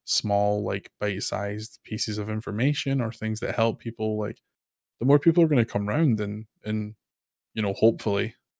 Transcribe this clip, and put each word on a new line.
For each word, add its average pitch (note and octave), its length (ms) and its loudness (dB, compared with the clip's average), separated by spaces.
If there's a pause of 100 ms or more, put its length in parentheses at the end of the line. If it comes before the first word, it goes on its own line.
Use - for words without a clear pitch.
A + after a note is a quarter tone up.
small, G#2 600 0
like, G2+ 260 -6 (100)
bite-sized G#2 840 -4
pieces G#2 340 -4
of G#2 100 -4
information B2+ 720 -2
or A2+ 120 -4
things A2 280 -4
that - 140 -4
help A2+ 260 0
people, A2 380 -4
like, G#2 220 -6 (580)
the B2 80 0
more C#3+ 120 8
people E3+ 240 4
are D#3+ 60 4
gonna C3 160 4
come G2+ 240 -4
round A#2+ 320 2
and, G#2 260 -6 (180)
and, G#2+ 300 -4 (600)
you A2 80 -2
know, G2+ 120 0
hopefully G#2+ 600 2 (260)